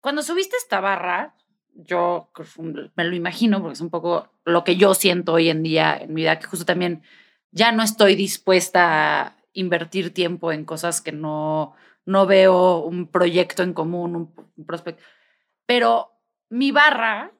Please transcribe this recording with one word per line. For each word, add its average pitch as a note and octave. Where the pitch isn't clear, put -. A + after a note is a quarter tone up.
Cuando D4
subiste F4+
esta G#3
barra, A3
yo F3
me F3
lo F3+
imagino, G3
porque D#3+
es D3
un E3+
poco E3+
lo E3+
que F3+
yo F#3+
siento F3
hoy E3
en D#3+
día D#3
en D#3
mi D#3+
vida, D#3+
que -
justo E3+
también F3
ya A3+
no A3
estoy G#3+
dispuesta F3
a -
invertir E3+
tiempo F3
en D#3
cosas E3
que D#3
no, D3+
no G3
veo F#3
un E3
proyecto F3
en F3+
común, E3+
un, E3
un D#3
prospecto. E3
Pero A#3
mi C4
barra B3+